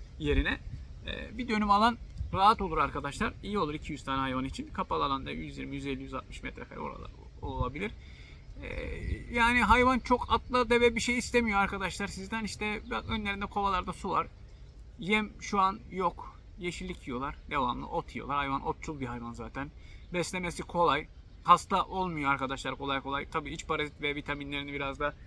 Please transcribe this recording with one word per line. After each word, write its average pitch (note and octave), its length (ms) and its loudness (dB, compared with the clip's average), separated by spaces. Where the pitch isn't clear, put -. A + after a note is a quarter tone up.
yerine. D3 400 4
E, - 320 -8
bir A#3+ 100 -4
dönüm G#3+ 220 4
alan A3 280 8
rahat G3 280 8
olur D#3+ 160 0
arkadaşlar. C#3 640 0
İyi G3+ 160 -2
olur D3+ 160 2
iki D#3 180 -6
yüz C3+ 120 -6
tane C3+ 160 2
hayvan C3 240 2
için. D3+ 240 -6
Kapalı E3+ 360 -2
alanda C#3 260 0
yüz D3 280 -6
yirmi, C3+ 180 -6
yüz C#3 100 -6
elli, C3+ 160 -2
yüz C3+ 120 -8
altmış - 280 -8
metrekare - 380 -10
oralar - 300 -8
olabilir. C3+ 500 -2
Ee, - 720 -6
yani A#3+ 280 6
hayvan B3 360 8
çok - 340 2
atla A#3 380 2
deve A#3+ 240 8
bir A3 60 -2
şey A#3+ 180 0
istemiyor A3+ 400 2
arkadaşlar G3 480 0
sizden. F#3+ 380 -6
İşte G#3+ 360 -4
bak A3 180 -2
önlerinde G#3 380 -2
kovalarda F#3+ 460 2
su - 180 -6
var. D#3 160 2
Yem G#3 320 2
şu G3+ 200 0
an F#3+ 200 4
yok. - 500 -2
Yeşillik F3 500 -6
yiyorlar. C3+ 280 -4
Devamlı C3 360 2
ot - 280 -4
yiyorlar. B2+ 220 -4
Hayvan C#3 300 0
otçul D#3 340 -4
bir B2+ 60 -2
hayvan A#2+ 260 -6
zaten. A#2+ 380 -8
Beslemesi F3 500 -2
kolay. D#3 440 2
Hasta F3 400 6
olmuyor E3+ 460 0
arkadaşlar C3+ 460 0
kolay C#3 240 -2
kolay. C#3 280 -4
Tabii D3 240 -4
iç C3 140 -8
parazit D3+ 360 -2
ve D3 120 0
vitaminlerini C#3+ 580 -6
biraz C#3 280 -4
da D3 140 -2